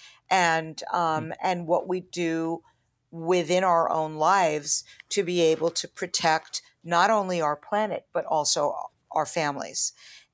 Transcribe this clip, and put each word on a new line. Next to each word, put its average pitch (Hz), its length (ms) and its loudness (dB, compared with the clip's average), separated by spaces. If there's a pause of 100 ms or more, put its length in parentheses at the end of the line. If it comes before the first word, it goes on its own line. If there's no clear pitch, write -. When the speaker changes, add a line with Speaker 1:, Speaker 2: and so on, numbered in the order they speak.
(300)
Speaker 1:
and, 165 520 0 (120)
um, 160 380 0
Speaker 2:
Mm. - 20 -8 (100)
Speaker 1:
and 180 240 -2
what 180 220 0
we 185 100 -2
do 165 640 -4 (500)
within 175 540 0
our 170 260 4
own 156 240 -2
lives 156 680 2 (240)
to 202 140 0
be 175 180 0
able 160 300 4
to - 180 -6
protect - 720 -2 (240)
not 170 240 2
only 185 320 0
our 147 160 0
planet, 208 560 -4
but 165 100 -2
also 151 520 0 (360)
our 156 140 0
families. - 640 -4 (420)